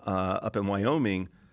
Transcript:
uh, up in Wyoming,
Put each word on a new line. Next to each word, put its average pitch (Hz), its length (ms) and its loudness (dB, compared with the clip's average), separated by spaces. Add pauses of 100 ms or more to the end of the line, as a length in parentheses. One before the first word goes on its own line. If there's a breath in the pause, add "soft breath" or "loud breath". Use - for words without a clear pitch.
uh, 95 360 0
up 107 120 -4
in 101 140 0
Wyoming, 101 600 0 (240 soft breath)